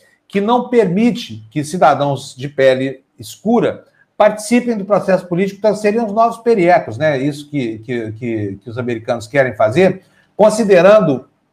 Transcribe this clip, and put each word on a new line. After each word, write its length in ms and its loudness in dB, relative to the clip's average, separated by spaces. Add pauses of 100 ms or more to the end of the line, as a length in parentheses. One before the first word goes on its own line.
(280)
que 120 -2
não 280 0
permite 800 0
que 140 -4
cidadãos 720 0
de 120 -12
pele 540 0 (160)
escura 680 -4 (320)
participem 600 0
do 80 -8
processo 420 0
político, 320 -4
então 160 0
seriam 320 -2
os 60 -8
novos 260 0
periecos, 580 2
né? 220 -2
Isso 320 -6
que, 280 -6
que, 340 -8
que, 500 -6
que 80 -16
os 80 -10
americanos 480 -6
querem 300 -2
fazer, 460 2 (340)
considerando 920 4 (240)